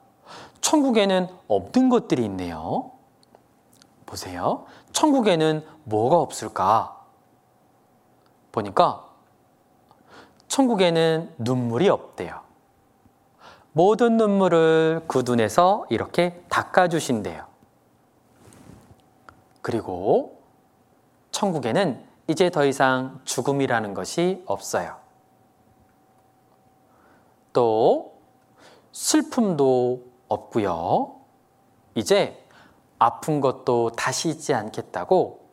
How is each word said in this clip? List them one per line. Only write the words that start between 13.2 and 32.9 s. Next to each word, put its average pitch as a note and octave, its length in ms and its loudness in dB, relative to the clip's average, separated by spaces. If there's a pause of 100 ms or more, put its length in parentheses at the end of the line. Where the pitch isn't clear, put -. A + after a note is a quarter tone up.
모든 A3 440 4
눈물을 E3 880 4
그 B2+ 180 0
눈에서 B2 640 2
이렇게 F3 580 -2
닦아주신대요. A#2+ 960 -2 (2250)
그리고 A2 840 -2 (880)
천국에는 D#3 720 -2 (220)
이제 E3+ 240 2
더 D3 140 2
이상 C3 600 0
죽음이라는 B2 720 -2
것이 E3+ 500 -4
없어요. F#2+ 520 -6 (2500)
또 B2 680 2 (720)
슬픔도 C#3 1120 0 (240)
없고요. G2+ 880 -2 (800)
이제 D#3+ 500 -2 (540)